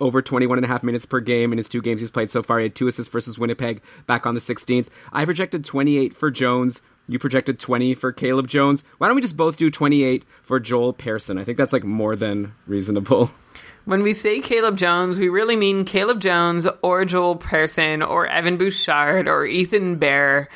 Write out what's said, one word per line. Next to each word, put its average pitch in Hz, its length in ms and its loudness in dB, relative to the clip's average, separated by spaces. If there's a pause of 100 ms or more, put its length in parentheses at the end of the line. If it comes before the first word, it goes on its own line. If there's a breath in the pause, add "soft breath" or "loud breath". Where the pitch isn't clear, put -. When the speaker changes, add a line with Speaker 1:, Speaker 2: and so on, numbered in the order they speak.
Speaker 1:
over 131 200 2
twenty-one 123 380 0
and 127 60 0
a 120 40 -4
half 123 140 -2
minutes 120 240 -4
per 131 140 -2
game 117 320 0
in 117 60 -2
his 110 100 -6
two 120 140 -4
games 113 180 -2
he's 117 100 -8
played 113 200 -4
so 117 120 -2
far. 117 160 0
He 110 60 0
had 107 100 -4
two 127 140 -2
assists - 240 -6
versus 117 260 -8
Winnipeg 117 440 -4 (240 loud breath)
back 120 200 0
on 120 80 -2
the 120 60 -4
sixteenth. 123 500 -2 (220 loud breath)
I 143 120 0
projected 170 400 -4
twenty-eight 139 500 0
for 151 160 -2
Jones. 123 520 0 (260 soft breath)
You 123 100 -4
projected 131 400 0
twenty 123 360 0
for 127 180 -4
Caleb 131 360 -2
Jones. 143 360 2 (140 soft breath)
Why 180 80 0
don't 233 100 4
we 269 60 2
just 170 140 -4
both 160 220 0
do 160 120 4
twenty-eight 143 540 2 (180 soft breath)
for 127 180 -2
Joel 120 320 0
Pearson? 107 460 -6
I 98 60 -6
think 120 120 -6
that's, - 160 0
like, 127 120 0
more 107 320 -2
than 104 360 -4 (140)
reasonable. 101 640 2 (560 loud breath)
Speaker 2:
When 196 160 2
we 208 100 2
say 214 280 0
Caleb 220 360 0
Jones, 180 420 0
we 180 120 2
really 220 260 2
mean 196 300 2
Caleb 208 340 0
Jones 175 460 2 (160)
or 180 240 2
Joel 175 300 2
Pearson 156 680 0
or 170 240 0
Evan 170 320 0
Bouchard 170 680 2
or 147 200 2
Ethan 180 500 0
Bear. 143 600 2